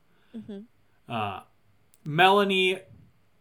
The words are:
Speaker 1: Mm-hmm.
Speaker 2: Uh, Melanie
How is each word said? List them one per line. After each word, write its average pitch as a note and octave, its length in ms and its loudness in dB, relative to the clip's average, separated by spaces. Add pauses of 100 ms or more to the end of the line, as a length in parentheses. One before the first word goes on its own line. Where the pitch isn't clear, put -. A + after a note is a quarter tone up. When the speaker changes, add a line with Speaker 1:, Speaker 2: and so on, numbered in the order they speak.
(360)
Speaker 1:
Mm-hmm. G#3 240 -16 (520)
Speaker 2:
Uh, G#2 280 -8 (640)
Melanie F#3 760 2 (600)